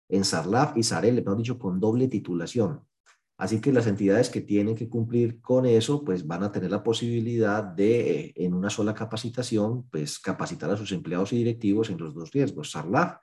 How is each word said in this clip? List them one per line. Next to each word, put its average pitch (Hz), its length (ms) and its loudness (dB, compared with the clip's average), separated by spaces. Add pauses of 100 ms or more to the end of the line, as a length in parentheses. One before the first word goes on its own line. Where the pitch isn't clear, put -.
en 98 140 4
sarlaf 95 540 2
y 113 60 4
sarele, 104 380 2
mejor 101 160 -2
dicho, 120 200 -2
con 92 220 -4
doble 117 280 2
titulación. 87 720 -2 (580)
Así 110 220 -2
que 139 100 2
las 117 160 4
entidades 101 420 4
que 101 120 -4
tienen 104 340 0
que 113 140 -6
cumplir 117 500 0
con 127 260 2
eso, 123 380 4
pues, 90 240 -2
van 87 160 -4
a 104 80 -2
tener 90 180 -4
la 101 140 -2
posibilidad 113 800 0
de, 98 560 2
eh, - 160 -10
en 90 180 -2
una 95 160 -2
sola 107 240 0
capacitación, 117 960 -4
pues, 76 300 -6
capacitar 80 500 -4
a 104 60 0
sus 104 160 -6
empleados 90 400 -2
y 120 60 0
directivos 113 520 2
en 85 100 -6
los 80 140 -8
dos 82 180 -12
riesgos, 107 400 -2
sarlaf 85 520 0